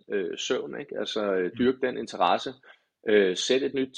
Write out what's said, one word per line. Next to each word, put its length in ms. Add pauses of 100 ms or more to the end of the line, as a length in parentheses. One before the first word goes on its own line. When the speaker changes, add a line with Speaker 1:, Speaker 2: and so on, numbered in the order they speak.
(120)
Speaker 1:
øh, 260
søvn, 420
ikke? 180
Altså, 360
øh, 100
Speaker 2:
Mm. 140
Speaker 1:
dyrke 280
den 120
interesse, 520 (580)
øh, 280
sæt 260
et 120
nyt 240